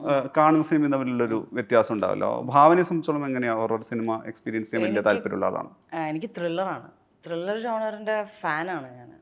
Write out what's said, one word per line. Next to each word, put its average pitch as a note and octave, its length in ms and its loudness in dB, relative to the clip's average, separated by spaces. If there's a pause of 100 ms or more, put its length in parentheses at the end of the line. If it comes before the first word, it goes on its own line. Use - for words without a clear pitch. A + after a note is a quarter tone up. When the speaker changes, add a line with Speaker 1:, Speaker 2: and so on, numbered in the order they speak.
Speaker 1:
ഏഹ്, C#3 360 0
കാണുന്ന D#3 260 6
സിനിമയും D3+ 280 2
തമ്മിലുള്ളൊരു A#2+ 640 0
വ്യത്യാസം A2+ 420 2
ഉണ്ടാവില്ല. G2+ 300 0 (160)
ഭാവനയെ D3 420 6
സംബന്ധിച്ചോളം D#3 420 -2
എങ്ങനെയാ B2 300 -2
ഹൊറർ A2 260 -2
സിനിമ A2+ 460 -6
എക്സ്പീരിയൻസ് A2 440 -8
ചെയ്യാൻ A2+ 120 0
വലിയ G#2+ 160 0
Speaker 2:
എനിക്ക് G#2 100 4
Speaker 1:
താല്പര്യമുള്ള G2 360 0
ആളാണ്? - 240 -4 (240)
Speaker 2:
ആ, D#3+ 120 -4
എനിക്ക് D#3+ 320 -6
ത്രില്ലറാണ്. E3+ 500 -6 (380)
ത്രില്ലർ F3 320 -6
ജോണറിന്റെ A3 640 -4 (180)
ഫാനാണ് D#3 540 -6
ഞാൻ. B2 140 -20 (120)